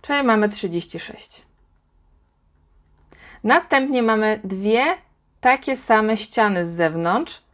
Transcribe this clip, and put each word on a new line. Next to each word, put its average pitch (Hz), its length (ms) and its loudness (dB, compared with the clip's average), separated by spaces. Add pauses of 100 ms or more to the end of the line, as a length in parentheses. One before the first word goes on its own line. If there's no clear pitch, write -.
Czyli 285 200 -2
mamy 214 260 2
trzydzieści 170 520 -6
sześć. - 420 -20 (2000)
Następnie 269 580 2
mamy 214 420 0
dwie 202 400 0 (560)
takie 262 360 0
same 220 400 2
ściany 202 500 0
z - 20 -8
zewnątrz. 170 760 -2 (120)